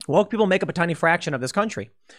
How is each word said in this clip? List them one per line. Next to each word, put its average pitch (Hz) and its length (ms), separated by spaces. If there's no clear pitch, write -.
Woke 202 220
people 220 180
make 190 160
up 151 60
a - 40
tiny 170 200
fraction 165 400
of 123 80
this 127 100
country. 202 380